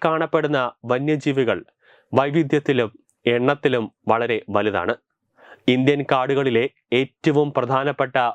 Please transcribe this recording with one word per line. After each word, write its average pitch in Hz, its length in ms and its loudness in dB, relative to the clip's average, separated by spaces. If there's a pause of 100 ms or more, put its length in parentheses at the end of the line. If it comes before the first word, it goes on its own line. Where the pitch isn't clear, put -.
കാണപ്പെടുന്ന 151 680 0 (120)
വന്യജീവികൾ 131 800 0 (500)
വൈവിധ്യത്തിലും 139 840 0 (280)
എണ്ണത്തിലും 123 680 0 (160)
വളരെ 113 420 0
വലുതാണ്. 101 460 -2 (720)
ഇന്ത്യൻ 131 340 2
കാടുകളിലെ 131 680 0 (220)
ഏറ്റവും 143 600 0
പ്രധാനപ്പെട്ട 135 640 -2 (180)